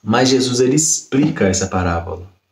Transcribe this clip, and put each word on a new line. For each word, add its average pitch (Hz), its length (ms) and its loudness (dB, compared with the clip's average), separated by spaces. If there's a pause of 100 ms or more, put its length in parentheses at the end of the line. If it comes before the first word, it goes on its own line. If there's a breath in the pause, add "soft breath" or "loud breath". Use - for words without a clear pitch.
Mas 120 260 2
Jesus, 127 320 0
ele 131 160 2
explica 147 720 0
essa 92 180 -2
parábola, 87 640 -4 (220)